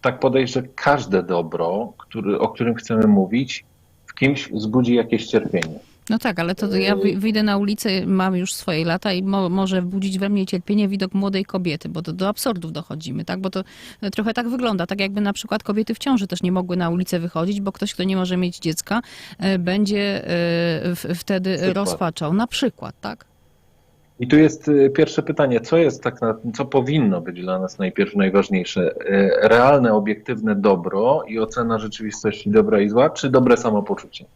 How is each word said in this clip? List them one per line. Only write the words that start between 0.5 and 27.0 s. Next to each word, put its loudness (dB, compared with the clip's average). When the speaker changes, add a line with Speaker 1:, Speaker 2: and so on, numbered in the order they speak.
Speaker 1:
że 0
każde 2
dobro, -2
który, -4
o 0
którym -2
chcemy 2
mówić, 2
w -20
kimś 0
wzbudzi 2
jakieś 0
cierpienie. -2
Speaker 2:
No 0
tak, -2
ale -2
to -4
ja 2
wy-, 2
Speaker 1:
Yy. -2
Speaker 2:
wyjdę 0
na 2
ulicę, -2
mam 0
już -2
swoje -4
lata -2
i -2
mo-, 0
może 0
wzbudzić -4
we -2
mnie 0
cierpienie 0
widok -4
młodej 0
kobiety, -4
bo -6
to -8
do -2
absurdów -4
dochodzimy, -8
tak? -6
Bo -4
to, -4
e, -4
trochę -2
tak -2
wygląda, -2
tak -6
jakby -2
na 0
przykład -6
kobiety -2
w -20
ciąży 0
też -4
nie 2
mogły -2
na 0
ulicę 0
wychodzić, -2
bo -4
ktoś, -6
kto -4
nie 0
może 0
mieć -2
dziecka, -2
e, 0
będzie, 0
e, 0
w-, -10
wtedy -2
Speaker 1:
Przykład. 0
Speaker 2:
rozpaczał. -2
Na 0
przykład, -4
tak? -10
Speaker 1:
I -4
tu 6
jest, 4
y, 6
pierwsze 2
pytanie, 2
co 2
jest 2
tak -4
na-, 0
co -2
powinno 2